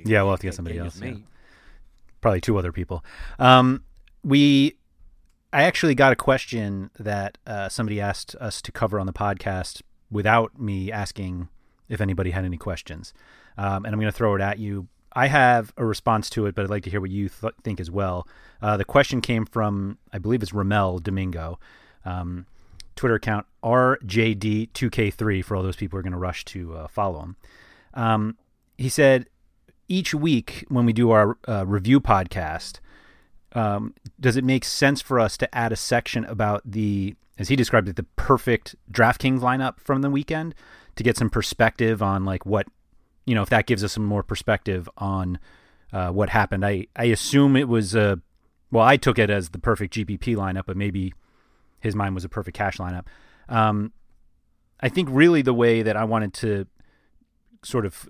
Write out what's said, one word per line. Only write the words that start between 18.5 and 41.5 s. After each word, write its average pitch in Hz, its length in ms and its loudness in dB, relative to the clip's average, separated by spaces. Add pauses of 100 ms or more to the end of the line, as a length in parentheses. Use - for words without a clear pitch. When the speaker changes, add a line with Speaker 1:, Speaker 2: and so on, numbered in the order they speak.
Speaker 1:
Uh, 107 160 2
the 98 80 -2
question 135 340 2
came 113 260 -2
from, 101 520 -4 (160)
I 104 40 -10
believe 110 240 -2
it's 101 120 -8
Ramel 98 460 0
Domingo, 85 600 -6 (460)
um, 90 420 -8 (480)
Twitter 120 200 0
account 107 320 -4 (140)
R 127 440 2
J 110 280 0
D 107 340 -2
two - 220 -4
K 104 220 0
three 101 300 -2
for 101 160 -4
all 92 60 -2
those 92 120 -4
people 95 220 -8
who - 20 -6
are 90 40 -8
gonna 90 140 -8
rush 90 280 -6
to, 87 280 -12
uh, 80 140 -14
follow 95 340 -4
him. 85 140 -14 (580)
Um, 113 440 0 (400)
he 127 100 -4
said, 135 400 4 (600)
"Each 180 260 -2
week 151 560 -2
when 120 160 2
we 117 80 4
do 117 180 4
our, 107 260 4 (100)
uh, 101 200 -4
review 104 320 4
podcast, 87 800 -2 (760)
um, 107 400 -2 (260)
does 123 160 2
it 131 80 2
make 131 200 2
sense - 380 2
for 127 180 0
us - 180 0
to - 180 -4
add 117 160 0
a 110 40 -2
section - 500 -2
about 104 400 -2
the," 104 500 -2 (220)
as 95 120 -4
he 135 60 2
described 113 320 2
it, 92 80 -6
"the - 80 -6 (120)
perfect - 600 0 (160)
DraftKings 123 480 2
lineup 123 400 -2
from 135 220 -2
the 139 80 0
weekend 156 460 -4 (400)
to - 80 -4
get 117 140 2
some 113 120 2
perspective 113 720 0